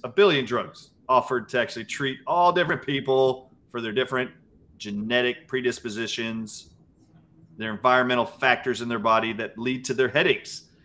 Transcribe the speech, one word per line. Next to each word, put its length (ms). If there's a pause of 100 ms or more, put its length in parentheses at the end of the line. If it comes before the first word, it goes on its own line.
a 40
billion 360
drugs 460 (180)
offered 400
to 100
actually 260
treat 400
all 280
different 280
people 720 (200)
for 100
their 100
different 400 (460)
genetic 680
predispositions, 1300 (840)
their 140
environmental 540
factors 560
in 60
their 100
body 360
that 240
lead 280
to 80
their 160
headaches. 600 (160)